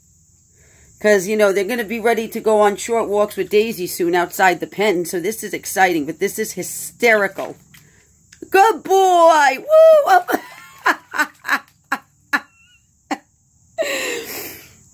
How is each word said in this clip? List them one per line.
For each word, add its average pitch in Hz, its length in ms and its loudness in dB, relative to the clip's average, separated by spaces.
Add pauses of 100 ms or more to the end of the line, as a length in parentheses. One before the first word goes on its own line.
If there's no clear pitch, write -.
(1000)
'Cause, 202 280 2
you 214 100 -2
know, 208 160 2
they're 196 100 -2
gonna 233 200 -4
be 214 160 -8
ready 220 280 -2
to - 120 -10
go 214 200 0
on 208 160 2
short 226 320 -4
walks 208 280 -2
with 185 160 -6
Daisy 208 340 -2
soon 170 300 -4
outside 180 440 0
the 160 60 -8
pen. 180 400 -2
So 175 140 -8
this 160 240 -8
is 170 100 -10
exciting, 170 540 -2
but 156 100 -10
this 196 220 -4
is 214 140 -8
hysterical. 196 1000 -2 (920)
Good 381 340 2
boy! 339 760 4
Woo! 359 800 4
<laughs> - 80 -18 (4000)